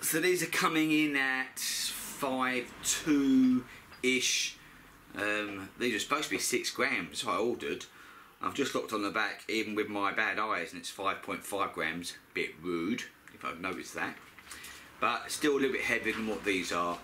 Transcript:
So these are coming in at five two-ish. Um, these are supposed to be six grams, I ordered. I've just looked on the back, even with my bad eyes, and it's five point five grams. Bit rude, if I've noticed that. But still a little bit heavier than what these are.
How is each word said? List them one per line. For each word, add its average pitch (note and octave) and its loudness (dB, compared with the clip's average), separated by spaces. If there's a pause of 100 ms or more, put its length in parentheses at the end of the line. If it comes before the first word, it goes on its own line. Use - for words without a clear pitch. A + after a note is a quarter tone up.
So D#3+ 0
these F3 4
are D#3+ -2
coming D#3+ 4
in D3+ 4
at C3 0
five - -2 (120)
two-ish. C3 4 (560)
Um, G2+ -2
these A#2 0
are G2 0
supposed D3 0
to - -8
be B2+ 0
six - 0
grams, A#2+ -2
I F#2 0
ordered. G2 -2 (560)
I've F#2+ -2
just B2+ 0
looked A#2 -2
on G#2 0
the G2+ -2
back, G#2 -2
even G#2+ -2
with G#2+ 0
my G2+ 0
bad G#2 0
eyes, G2 -2
and F2+ -12
it's - -10
five F#2+ -2
point F#2 -6
five G2 -2
grams. E2+ -4 (200)
Bit D#2+ -2 (100)
rude, E2+ 0 (300)
if - -18
I've D#2+ -6
noticed F2 -6
that. D#2+ -4 (840)
But A2+ 0
still D3 2
a C#3 4
little C3 2
bit - 0
heavier A2 2
than A2 -2
what G2+ -4
these F#2+ 0
are. F2 0